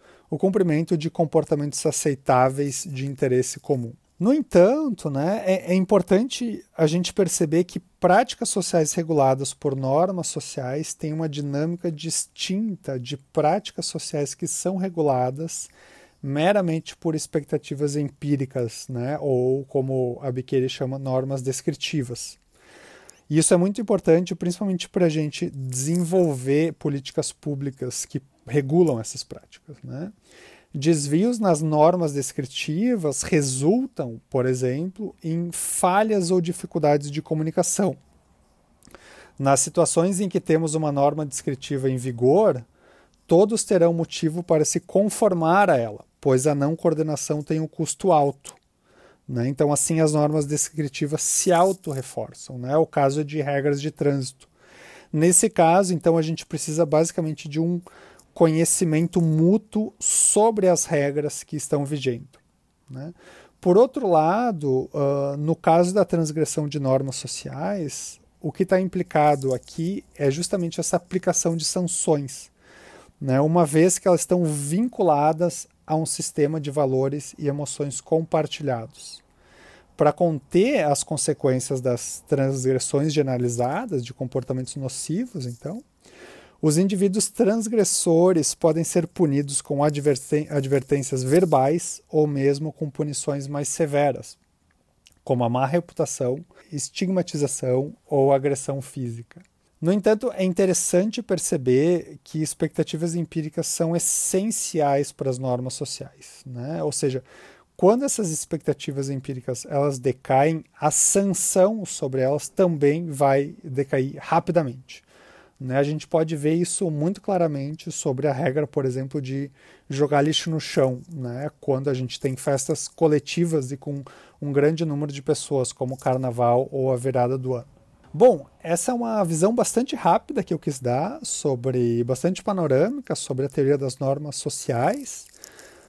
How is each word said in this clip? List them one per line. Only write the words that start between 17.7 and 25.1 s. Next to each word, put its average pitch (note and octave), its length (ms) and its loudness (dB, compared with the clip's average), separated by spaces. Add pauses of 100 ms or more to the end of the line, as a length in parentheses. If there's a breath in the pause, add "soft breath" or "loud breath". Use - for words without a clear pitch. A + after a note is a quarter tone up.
empíricas, C3+ 920 -4
né, C3 320 -4
ou C3 440 0
como C3 580 -2
a C#3 80 -4
Bichieri B2+ 380 0
chama, C3+ 320 -6
normas C3 420 -2
descritivas. C3 960 -4 (880 loud breath)
E D3 100 2
isso D#3+ 140 4
é F#3 40 8
muito G3 240 2
importante, F3+ 560 2
principalmente F3+ 520 -4
pra F3+ 200 2
gente D#3 420 -4